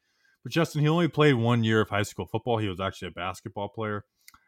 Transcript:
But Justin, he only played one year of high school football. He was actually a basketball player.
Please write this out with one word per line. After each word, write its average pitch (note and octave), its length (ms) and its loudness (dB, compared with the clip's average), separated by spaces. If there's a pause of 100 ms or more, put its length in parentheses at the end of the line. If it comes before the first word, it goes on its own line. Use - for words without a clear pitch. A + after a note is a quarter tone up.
(420)
But A#2+ 100 -14
Justin, D#3 300 0
he D3 60 4
only E3 200 2
played D3 260 4
one A#2 300 2
year A2 160 4
of G2+ 80 2
high G#2 140 0
school G2+ 240 -8
football. A#2 320 -2
He G#2 100 -2
was F#2 120 -6
actually F#2+ 280 -6
a E2 40 -14
basketball F#2 560 -8
player. G#2 360 -6 (440)